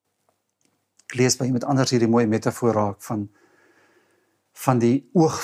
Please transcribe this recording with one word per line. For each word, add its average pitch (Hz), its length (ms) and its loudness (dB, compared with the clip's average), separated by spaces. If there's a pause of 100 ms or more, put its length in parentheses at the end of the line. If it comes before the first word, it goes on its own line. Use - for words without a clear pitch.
(1080)
Ek - 80 -10
lees 123 220 0
by 127 100 -2
iemand 120 200 -4
anders 135 240 0
hierdie 117 160 2
mooi 117 200 2
metafoor 110 480 -2
raak 104 280 -4
van, 104 200 -8 (1400)
van 127 180 2
die 123 360 2
oog 160 260 2